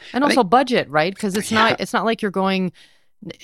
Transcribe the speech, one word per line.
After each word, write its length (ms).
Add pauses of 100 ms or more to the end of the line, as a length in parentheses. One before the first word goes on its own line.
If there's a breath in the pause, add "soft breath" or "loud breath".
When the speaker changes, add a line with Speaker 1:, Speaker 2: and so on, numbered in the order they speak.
(140 loud breath)
Speaker 1:
And 100
Speaker 2:
I 40
Speaker 1:
also 140
Speaker 2:
think 80
Speaker 1:
budget, 400
right? 280
'Cause 180
it's 160
not, 200
Speaker 2:
Yeah. 80
Speaker 1:
it's 140
not 120
like 160
you're 100
going, 400 (720 soft breath)